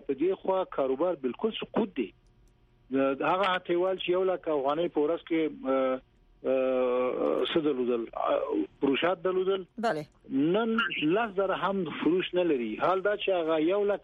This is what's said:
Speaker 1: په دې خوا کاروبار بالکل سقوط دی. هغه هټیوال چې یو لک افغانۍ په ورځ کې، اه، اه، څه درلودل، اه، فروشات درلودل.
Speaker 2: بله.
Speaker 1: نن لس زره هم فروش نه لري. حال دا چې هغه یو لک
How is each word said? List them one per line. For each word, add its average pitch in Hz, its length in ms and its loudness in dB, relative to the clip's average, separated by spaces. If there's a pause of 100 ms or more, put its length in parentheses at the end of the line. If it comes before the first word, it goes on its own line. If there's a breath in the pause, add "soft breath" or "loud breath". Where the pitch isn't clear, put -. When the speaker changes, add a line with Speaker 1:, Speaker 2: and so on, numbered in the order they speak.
Speaker 1:
په 143 60 0
دې 165 200 0
خوا 185 300 -2
کاروبار 151 520 -2
بالکل 139 360 -4 (100)
سقوط 214 340 -2
دی. 113 180 -4 (800)
هغه 139 520 0 (120)
هټیوال 180 400 0
چې 175 120 -4
یو 180 140 2
لک 180 240 -2
افغانۍ 151 400 0
په 151 180 -4
ورځ 160 240 0
کې، 160 120 2 (280)
اه، 131 320 0 (480)
اه، 127 960 0
څه - 120 -2
درلودل، 123 560 0
اه، - 280 0 (400)
فروشات 165 420 2
درلودل. 185 420 0 (120)
Speaker 2:
بله. 175 280 -2 (260)
Speaker 1:
نن 196 460 2 (260)
لس 196 320 0
زره 190 200 2
هم 185 300 -2 (160)
فروش 170 340 2
نه 180 80 4
لري. 120 380 0
حال 180 200 2
دا 208 140 2
چې 196 140 -2
هغه 165 300 2
یو 196 260 2
لک 202 180 0